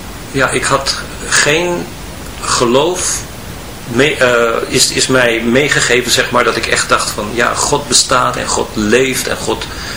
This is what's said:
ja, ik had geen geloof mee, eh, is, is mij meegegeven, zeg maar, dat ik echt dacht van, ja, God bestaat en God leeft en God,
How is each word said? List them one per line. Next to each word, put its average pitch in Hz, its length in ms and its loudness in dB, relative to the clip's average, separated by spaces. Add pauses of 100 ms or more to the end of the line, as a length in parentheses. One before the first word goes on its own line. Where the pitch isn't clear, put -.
(320)
ja, 131 180 0
ik 127 140 -2
had - 320 0 (340)
geen 175 560 2 (560)
geloof 139 760 2 (720)
mee, 131 300 2
eh, 120 340 4 (160)
is, 127 240 2
is 131 160 0
mij 123 340 4
meegegeven, 123 720 2
zeg 113 200 0
maar, 123 120 4
dat 117 120 2
ik 117 100 -2
echt - 240 -2
dacht - 200 2
van, 104 240 -6
ja, 117 200 2
God - 340 -2
bestaat 127 480 2
en 123 120 -4
God - 260 -2
leeft 123 540 2
en - 100 -4
God, - 280 -4 (320)